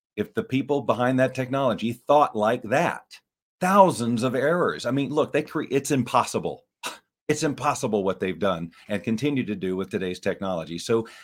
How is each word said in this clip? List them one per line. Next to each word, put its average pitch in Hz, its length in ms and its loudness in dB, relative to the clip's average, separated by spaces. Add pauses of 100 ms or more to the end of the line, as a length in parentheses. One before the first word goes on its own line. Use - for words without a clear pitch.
(180)
if 104 160 -4
the - 100 -4
people 135 380 -2
behind 123 360 0
that 131 160 2
technology 123 600 -2
thought 147 420 4
like 110 280 0
that. 104 580 -2 (400)
Thousands 156 600 6
of 123 140 0
errors. 131 500 0
I 120 60 -2
mean, 135 200 0
look, 147 200 0
they 151 120 0
cre-, - 280 -6
it's 135 200 0
impossible. 120 720 0 (640)
It's - 140 -2
impossible 131 600 0
what 92 160 -2
they've 92 180 -4
done 85 340 -4 (180)
and 104 120 -4
continue 123 440 -2
to 101 100 -4
do 92 220 -4
with 95 120 -4
today's 92 300 -4
technology. 87 580 -4
So 113 300 0 (160)